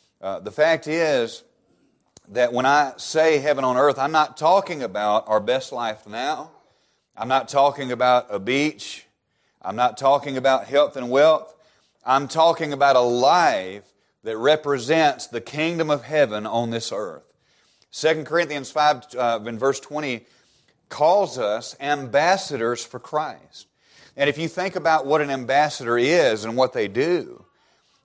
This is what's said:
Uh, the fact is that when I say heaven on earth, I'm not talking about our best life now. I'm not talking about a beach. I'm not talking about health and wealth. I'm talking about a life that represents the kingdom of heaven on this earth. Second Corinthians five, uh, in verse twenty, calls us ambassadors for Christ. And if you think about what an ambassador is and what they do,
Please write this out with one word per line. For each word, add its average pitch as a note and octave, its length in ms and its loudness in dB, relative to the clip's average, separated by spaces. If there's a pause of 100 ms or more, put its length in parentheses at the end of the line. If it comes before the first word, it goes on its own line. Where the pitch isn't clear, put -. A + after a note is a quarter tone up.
(220)
Uh, F#2+ 180 -8
the G2 100 -12
fact D#3 360 0
is D3+ 580 -2 (880)
that A#2+ 220 0
when C3 140 0
I C#3 300 2
say D#3 420 2
heaven C3+ 260 0
on B2+ 120 0
earth, C3 220 4
I'm C#3 140 -2
not D3+ 240 0
talking E3+ 460 0
about G#2 460 -2
our G#2+ 120 2
best B2+ 320 -4
life A#2 340 -8
now. C#3 440 -8 (640)
I'm A2+ 120 -8
not C3 200 0
talking C#3 440 0
about B2 380 2
a G#2 80 -4
beach. C3+ 680 -4 (540)
I'm G2 160 -8
not A#2+ 220 0
talking C3+ 400 0
about C3 280 2
health C#3 300 2
and B2 140 -8
wealth. D#3 440 4 (520)
I'm C3+ 200 2
talking D#3+ 460 2
about C#3 240 4
a B2+ 40 6
life B2 840 2 (380)
that A2 160 -6
represents C#3+ 880 0
the A#2 160 -10
kingdom D#3+ 480 -4
of C3+ 140 -2
heaven A2+ 420 -2
on A#2 240 -2
this A#2 200 -6
earth. F#2 340 -10 (640)
Second D#3 360 -2
Corinthians D3 440 -4
five, D3+ 340 0 (120)
uh, A#2 300 0
in A2+ 120 -8
verse C3 220 0
twenty, C#3+ 440 -8 (640)
calls E3+ 500 0
us A2 420 -4
ambassadors C#3 1040 -2
for - 140 -16
Christ. - 680 -8 (500)
And C#3+ 140 2
if C#3+ 80 -4
you D#3+ 100 -4
think F#3 280 -6
about D#3 300 2
what D3+ 140 2
an C#3+ 100 -2
ambassador C3 680 0
is B2+ 460 4
and A2+ 120 -6
what B2+ 160 2
they A2 160 -2
do, A#2 560 -4 (600)